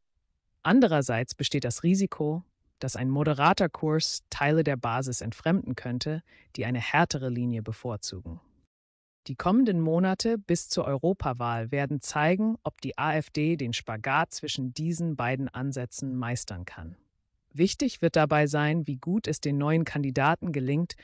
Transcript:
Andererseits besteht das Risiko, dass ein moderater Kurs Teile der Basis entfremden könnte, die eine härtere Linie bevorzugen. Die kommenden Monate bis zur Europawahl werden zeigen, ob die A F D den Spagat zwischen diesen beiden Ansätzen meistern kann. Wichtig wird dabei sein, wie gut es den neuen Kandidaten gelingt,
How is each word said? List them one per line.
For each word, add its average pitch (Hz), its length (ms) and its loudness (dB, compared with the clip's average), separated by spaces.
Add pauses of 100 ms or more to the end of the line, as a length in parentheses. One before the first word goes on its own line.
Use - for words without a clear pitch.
(640)
Andererseits 156 680 4
besteht - 300 -2
das 120 200 -4
Risiko, 175 600 2 (360)
dass - 180 -4
ein 131 120 0
moderater 151 600 4
Kurs - 600 -2
Teile 151 340 2
der 147 120 2
Basis 120 460 -4
entfremden 135 540 -2
könnte, 139 460 -4 (360)
die 110 80 -4
eine 120 140 -2
härtere 143 500 0
Linie 120 340 -2
bevorzugen. 101 800 -8 (840)
Die 139 80 -6
kommenden 208 440 4
Monate 185 600 2
bis 180 280 -2
zur - 180 -2
Europawahl 123 840 -2
werden 143 300 -2
zeigen, 190 640 0
ob - 180 -8
die - 160 -6
A 151 160 0
F 156 160 -2
D 156 260 0
den 127 160 -4
Spagat 135 640 -2
zwischen 131 400 -6
diesen 165 420 -2
beiden 127 320 -2
Ansätzen 131 680 -6
meistern 120 500 -6
kann. 82 320 -14 (560)
Wichtig 196 480 0
wird 165 140 2
dabei 151 320 4
sein, 151 400 0
wie 143 80 -4
gut 180 320 -2
es 151 120 -2
den 143 200 0
neuen 156 260 2
Kandidaten 143 680 0
gelingt, 143 520 -2